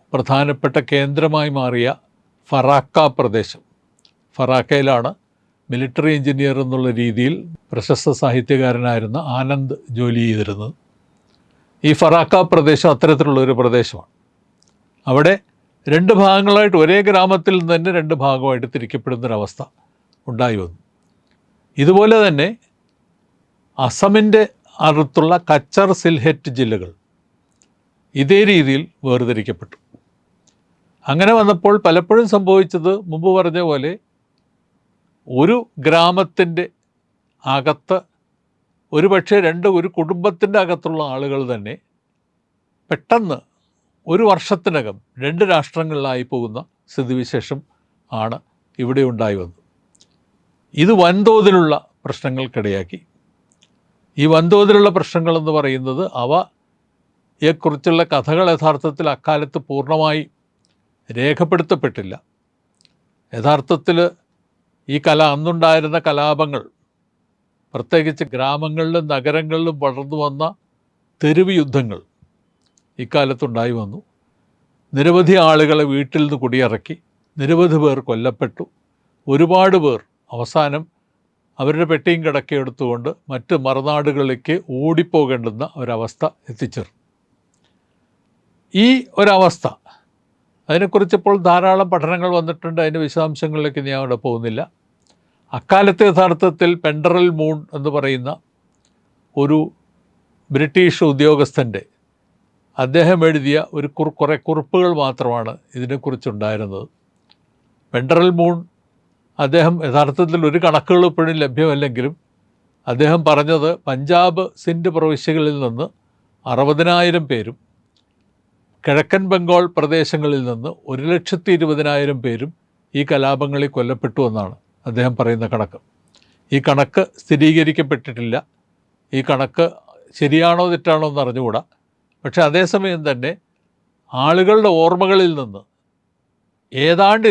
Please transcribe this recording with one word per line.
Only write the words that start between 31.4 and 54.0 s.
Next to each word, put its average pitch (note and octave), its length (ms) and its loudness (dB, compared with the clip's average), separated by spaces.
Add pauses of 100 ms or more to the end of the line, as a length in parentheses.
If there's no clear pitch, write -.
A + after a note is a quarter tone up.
പലപ്പോഴും F3+ 400 4 (100)
സംഭവിച്ചത്, F#3+ 580 2 (180)
മുമ്പ് D#3+ 260 -2
പറഞ്ഞ E3+ 220 0 (100)
പോലെ, D3 220 -4 (1500)
ഒരു F#3+ 140 4 (300)
ഗ്രാമത്തിൻ്റെ F3 800 0 (920)
അകത്ത്, D3 420 -2 (1000)
ഒരുപക്ഷെ F#3+ 400 2 (100)
രണ്ട്, F3 200 -2 (100)
ഒരു E3+ 100 -2 (100)
കുടുംബത്തിൻ്റെ F#3 640 -2
അകത്തുള്ള D#3+ 380 -6 (120)
ആളുകൾ C#3 280 -6 (100)
തന്നെ A2 220 -10 (1160)
പെട്ടെന്ന് F3 480 -2 (760)
ഒരു F#3+ 180 2
വർഷത്തിനകം E3 680 -2 (280)
രണ്ട് E3 280 -2
രാഷ്ട്രങ്ങളിലായി D3 800 -4
പോകുന്ന A#2 280 -6 (320)
സ്ഥിതിവിശേഷം B2+ 680 -6 (640)
ആണ് A2+ 160 -6 (460)
ഇവിടെ C3 260 0
ഉണ്ടായി A2 320 -4
വന്നത്. F2 200 -16 (1200)
ഇത് G3+ 100 6 (100)
വൻതോതിലുള്ള F#3+ 680 4 (320)
പ്രശ്നങ്ങൾക്കിടയാക്കി. G#2 920 -6 (1200)